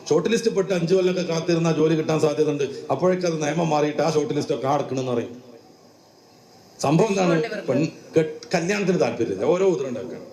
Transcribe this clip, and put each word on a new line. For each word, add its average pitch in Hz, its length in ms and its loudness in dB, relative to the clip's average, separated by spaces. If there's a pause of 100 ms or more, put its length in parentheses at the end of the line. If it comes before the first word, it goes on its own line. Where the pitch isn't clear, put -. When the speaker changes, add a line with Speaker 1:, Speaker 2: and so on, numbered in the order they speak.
Speaker 1:
ഷോർട്ട് 156 200 4
ലിസ്റ്റ് 226 260 0
പെട്ട് 190 180 0
അഞ്ചു 170 220 2
കൊല്ലമൊക്കെ 180 380 0
കാത്തിരുന്ന 165 380 0
ജോലി 156 240 2
കിട്ടാൻ 156 240 0
സാധ്യതയെന്ന് 147 440 2
ഉണ്ട്. - 280 -6
അപ്പോഴേക്കും 180 360 0
അത് 160 160 -2
നിയമം 156 260 0
മാറിയിട്ട് 151 320 0
ആ 151 120 0
ഷോർട്ട് 143 200 0
ലിസ്റ്റ് 143 220 -2
ഒക്കെ 123 120 -4
ആ 139 60 2
അടക്കണമെന്ന് 131 380 -2
പറയും. 113 320 -4 (1400)
സംഭവം 160 280 2
എന്താണ്? 185 260 2
Speaker 2:
ഇവർക്ക് 156 340 -2
Speaker 1:
പെൺ 143 200 0 (300)
കെ-, - 380 0
കല്യാണത്തിന് 180 460 0
താല്പര്യമില്ല. 104 440 -2
ഓരോ 180 200 2
ഉത്തരം 151 220 0
ഉണ്ടാക്കുക. 104 300 -8 (160)